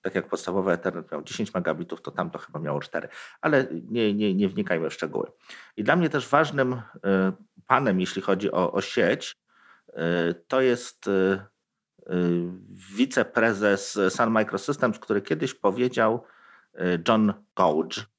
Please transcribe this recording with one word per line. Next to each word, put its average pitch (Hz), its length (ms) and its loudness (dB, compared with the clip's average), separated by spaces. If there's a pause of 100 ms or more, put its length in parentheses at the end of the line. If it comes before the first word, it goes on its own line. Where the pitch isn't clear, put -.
tak 95 120 -6
jak - 140 -2
podstawowy 92 440 0
Ethernet 87 400 -4
miał 76 100 -8
dziesięć - 320 -8
megabitów, 85 480 -4
to - 80 -10
tamto 85 280 -6
chyba - 200 -12
miało 73 220 -4
cztery. - 280 -10 (320)
Ale 143 260 2 (240)
nie, 110 240 2
nie, 104 200 0
nie 98 140 2
wnikajmy 87 420 -2
w - 40 -12
szczegóły. - 320 -6 (500)
I 107 80 -4
dla 151 120 4
mnie 170 120 2
też 139 200 -2
ważnym, 143 440 2
e, 120 100 -8 (840)
panem, 127 340 4
jeśli 92 220 -2
chodzi 98 300 0
o, 90 200 2
o 98 80 0
sieć, - 560 0 (520)
e, 85 460 0
to - 260 -2
jest, 120 480 0
e, - 20 0
e, 95 340 2 (1500)
wiceprezes 107 1040 2 (100)
Sun 113 220 2
Microsystems, 110 680 0
który 101 240 -2
kiedyś 156 320 -4
powiedział, 117 680 0 (500)
e, 90 240 0 (100)
John 110 260 4 (220)
Gouge 82 400 2 (220)